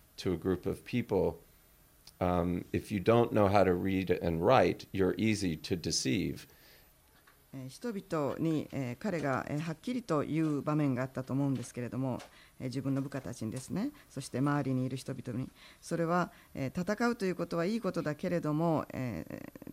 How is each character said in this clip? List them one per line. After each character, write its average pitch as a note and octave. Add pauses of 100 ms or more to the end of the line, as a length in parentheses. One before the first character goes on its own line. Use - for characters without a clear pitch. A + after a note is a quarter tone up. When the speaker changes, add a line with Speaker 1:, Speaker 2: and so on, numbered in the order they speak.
(180)
Speaker 1:
to F#2+
a E2+
group F#2
of F#2
people, G2 (760)
Um, F2
if -
you G2
don't A2+
know G#2
how G2+
to F#2
read F#2+ (160)
and E2+
write, G#2
you're F#2+
easy G2
to F#2
deceive. E2 (1040)
Speaker 2:
え C3
ー、 -
人 A#3
々 D#3
に、 D#3+
え B2
ー、 -
彼 F3+
が、 C3+
え C#3+
ー、 D3
は E3
っ D#3
き B3
り A#3+
と D3+
言 D3+
う C3+
場 D3+
面 D3
が A#2+
あ C3
っ C3
た C3
と B2+
思 C#3
う C#3
ん C3+
で A#2
す -
け A#2+
れ A#2
ど B2
も、 C3 (380)
え C3
ー、 -
自 C3
分 C#3
の C3+
部 C3
下 C3+
た -
ち -
に A2
で B2+
す -
ね、 A#3 (200)
そ D3
し -
て -
周 C#3+
り C3
に B2+
い C3
る C3+
人 C3
々 A#2+
に。 C3 (320)
そ -
れ E3+
は、 F3+ (240)
え C3
ー、 F3+
戦 A#3+
う A#3
と G3+
い F#3
う E3+
こ E3+
と E3+
は E3
い G#3+
い A3
こ F#3
と C3+
だ D3
け F3
れ F3
ど D3+
も、 D#3+
え A#2
ー、 -